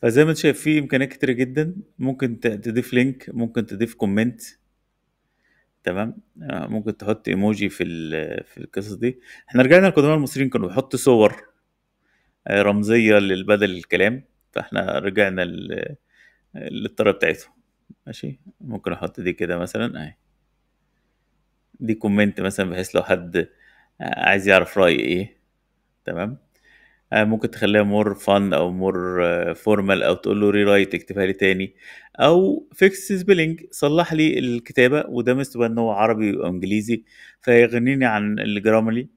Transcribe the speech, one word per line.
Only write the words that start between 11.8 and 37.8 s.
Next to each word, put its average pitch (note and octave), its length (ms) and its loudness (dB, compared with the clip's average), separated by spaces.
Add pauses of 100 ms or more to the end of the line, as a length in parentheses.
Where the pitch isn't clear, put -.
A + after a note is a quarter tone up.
آه، G2+ 160 2
رمزية G#2 560 4
لل-، F#2+ 280 -2
بدل G2+ 240 2
الكلام، F#2 540 -2 (280)
فاحنا - 460 -6
رجعنا F#2+ 460 -2
لل-، F2+ 520 -10 (600)
للطريقة G#2+ 600 -2
بتاعتهم. - 360 -4 (540)
ماشي، C#3 340 -14 (200)
ممكن G#2 320 -8
احط - 280 -10
دي F2+ 120 -4
كده F2 260 -6
مثلًا A2 460 -6
اهي، - 100 -16 (1700)
دي A2+ 140 -2
كومنت G#2 460 0
مثلًا، F#2+ 300 -2
بحيث F2+ 260 -4
لو E2+ 60 2
حد، F2 340 -2
آه، E2 120 0 (800)
عايز G2 200 2
يعرف F#2 300 4
رأيي F2 220 4
ايه. F2 360 -4 (680)
تمام. G2+ 340 -8 (720)
آه، G#2+ 120 2
ممكن A2 260 -2
تخليها G#2 340 2
more G2+ 320 0
fun - 120 -8
أو F#2 640 2
more، F#2 40 -2 (260)
آه، F2 300 0
formal، G2 500 0
أو F2 120 4
تقول G2+ 260 -2
له G#2 120 2
rewrite، G2+ 420 2
اكتبها F#2+ 320 -4
لي F#2+ 60 -2
تاني، F#2+ 420 -2 (460)
أو F3+ 540 2
fix G3 480 0
spelling، E3 480 0
صلح D#3+ 420 0
لي D#3 260 0
الكتابة. B2 720 0
وده B2 260 0
ميزته C3 240 -6
بقى A#2 100 2
إن A2+ 100 -4
هو A2+ 120 0
عربي G#2+ 460 0
وإنجليزي، G2 680 -4 (380)
فيغنيني A#2+ 600 4